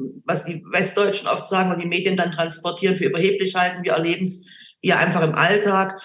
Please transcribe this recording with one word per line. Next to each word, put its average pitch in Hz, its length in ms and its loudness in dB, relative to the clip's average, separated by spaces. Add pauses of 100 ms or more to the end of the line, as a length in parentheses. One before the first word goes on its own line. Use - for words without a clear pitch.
(280)
was 170 180 -2
die 170 260 -8
Westdeutschen - 560 0
oft 190 200 -2
sagen 185 240 2
und 170 80 -2
die 175 80 -6
Medien 185 280 0
dann 180 160 0
transportieren, 170 640 -2
für 156 100 0
überheblich 185 500 2
halten. 180 260 0
Wir 170 120 0
erleben's 170 500 -2 (380)
hier 170 180 2
einfach 165 240 2
im 156 100 2
Alltag. 190 720 2